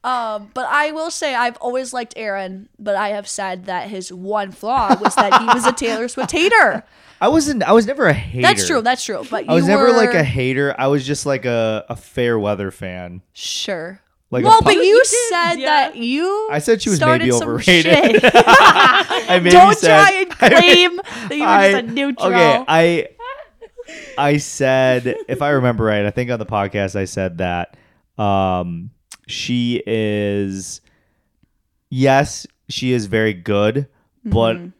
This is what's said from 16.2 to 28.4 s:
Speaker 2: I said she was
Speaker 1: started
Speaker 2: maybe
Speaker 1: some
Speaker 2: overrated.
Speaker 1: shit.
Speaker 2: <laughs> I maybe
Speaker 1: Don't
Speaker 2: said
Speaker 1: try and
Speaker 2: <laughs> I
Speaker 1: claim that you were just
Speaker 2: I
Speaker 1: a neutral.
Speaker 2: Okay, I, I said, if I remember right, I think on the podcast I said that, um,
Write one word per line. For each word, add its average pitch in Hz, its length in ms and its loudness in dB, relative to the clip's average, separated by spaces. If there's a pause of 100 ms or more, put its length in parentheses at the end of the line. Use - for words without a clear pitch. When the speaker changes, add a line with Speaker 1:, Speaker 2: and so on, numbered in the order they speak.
Speaker 2:
I - 80 -4
said 226 220 0
she - 80 -4
was 185 100 2
Speaker 1:
started 214 260 2
Speaker 2:
maybe 127 60 0
Speaker 1:
some 170 180 0
Speaker 2:
overrated. 175 720 2
Speaker 1:
shit. - 20 -
Speaker 2:
<laughs> 247 120 4
I 233 1040 4
maybe 175 80 2
Speaker 1:
Don't 370 280 10
Speaker 2:
said 320 260 4
Speaker 1:
try 392 80 6
and 370 220 -2
Speaker 2:
<laughs> - 80 -4
I 247 80 6 (120)
Speaker 1:
claim 349 360 6
that 233 340 -12
you 294 100 -6
were 226 60 0
just - 0 -
Speaker 2:
I 202 200 6 (120)
Speaker 1:
a - 20 -4
neutral. 247 460 -4
Speaker 2:
Okay, 156 400 4
I, 165 400 2 (1120)
I 143 200 0
said, 131 800 0 (120)
if 139 140 -6
I 143 100 -2
remember 123 340 0
right, 104 200 0
I 104 60 -2
think 123 180 -6
on 123 100 -4
the 107 60 -8
podcast 101 520 -4
I 98 80 -4
said 92 340 -8
that, 87 380 -6 (440)
um, 92 680 -2 (360)